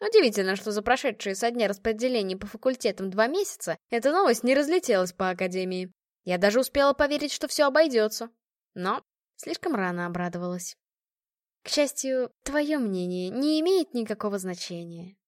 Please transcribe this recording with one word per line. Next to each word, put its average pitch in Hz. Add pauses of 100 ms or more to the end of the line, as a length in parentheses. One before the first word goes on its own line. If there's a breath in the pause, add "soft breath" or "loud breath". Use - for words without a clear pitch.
Удивительно, 214
что 214
за 208
прошедшие 220
со 233
дня 233
распределения 214
по 202
факультетам 214
два 214
месяца - (120)
эта 240
новость 330
не 254
разлетелась 277
по 185
академии. 185 (360)
Я 180
даже 208
успела 277
поверить, 285
что -
все 294
обойдется. 240 (440)
Но 190 (360)
слишком 330
рано 180
обрадовалась. 175 (920)
«К -
счастью, 262 (120)
твое 294
мнение 180
не 294
имеет 349
никакого 214
значения», 175 (100)